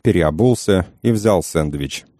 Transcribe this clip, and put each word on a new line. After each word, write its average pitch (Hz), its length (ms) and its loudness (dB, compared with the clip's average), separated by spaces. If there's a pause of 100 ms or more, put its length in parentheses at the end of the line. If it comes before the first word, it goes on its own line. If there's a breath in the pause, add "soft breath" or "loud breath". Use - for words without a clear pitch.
переобулся 92 800 2 (160)
и 117 100 0
взял 104 300 2
сэндвич. 73 640 -4 (140)